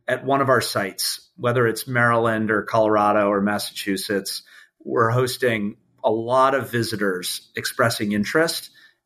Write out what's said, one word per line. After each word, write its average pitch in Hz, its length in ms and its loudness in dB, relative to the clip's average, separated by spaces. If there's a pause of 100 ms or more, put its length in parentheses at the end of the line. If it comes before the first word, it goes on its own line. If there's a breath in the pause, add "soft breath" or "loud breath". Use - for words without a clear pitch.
at 127 180 -4
one 135 160 2
of 131 80 0
our 120 120 4
sites, - 760 -6
whether 120 280 0
it's 110 220 -2
Maryland 117 640 2
or 104 120 2
Colorado 104 680 2
or 101 120 2
Massachusetts. 101 1000 -4 (400 loud breath)
We're 123 260 0
hosting 117 680 -2 (260)
a 120 80 2
lot 127 420 2
of 117 180 -2
visitors 101 840 -4
expressing 117 560 -2
interest, 156 600 0 (340 soft breath)